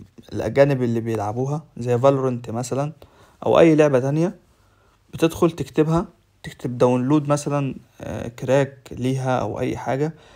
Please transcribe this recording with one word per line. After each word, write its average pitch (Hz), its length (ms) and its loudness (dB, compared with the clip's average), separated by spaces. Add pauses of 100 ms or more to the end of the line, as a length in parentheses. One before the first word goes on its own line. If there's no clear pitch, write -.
(320)
الأجانب 127 500 2
اللي 117 180 0
بيلعبوها، 117 640 -4 (140)
زي 120 200 0
فالورنت 131 520 0
مثلًا، 127 420 -6 (540)
أو - 120 4
أي 165 160 8
لعبة 147 240 4
تانية، 151 400 -2 (760)
بتدخل 165 380 0
تكتبها، 160 560 -2 (360)
تكتب - 360 -10
داونلود 127 500 2
مثلًا، 143 460 -2 (260)
آه، - 280 -10
كراك 135 640 0
ليها 131 480 -2
أو 107 200 -4
أي 123 160 -4
حاجة، 139 380 -4 (220)